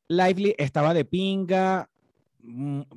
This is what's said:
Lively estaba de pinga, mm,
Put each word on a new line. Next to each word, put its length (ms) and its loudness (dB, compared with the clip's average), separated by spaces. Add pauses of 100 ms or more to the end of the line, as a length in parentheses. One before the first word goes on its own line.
Lively 520 2
estaba 340 2
de 120 2
pinga, 840 0 (540)
mm, 380 -8 (160)